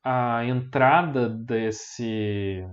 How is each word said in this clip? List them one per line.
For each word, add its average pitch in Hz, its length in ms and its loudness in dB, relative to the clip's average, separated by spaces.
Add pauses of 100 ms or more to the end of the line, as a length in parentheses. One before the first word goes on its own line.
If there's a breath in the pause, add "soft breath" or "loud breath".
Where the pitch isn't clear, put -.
a 123 440 0
entrada 131 800 2
desse 110 1500 -4